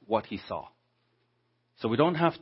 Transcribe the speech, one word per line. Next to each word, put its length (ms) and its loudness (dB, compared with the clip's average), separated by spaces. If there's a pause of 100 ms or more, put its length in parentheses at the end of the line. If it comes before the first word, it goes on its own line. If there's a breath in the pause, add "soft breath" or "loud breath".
what 220 -2
he 220 -8
saw. 180 -6 (1120)
So 80 -6
we 100 0
don't 200 4
have 260 2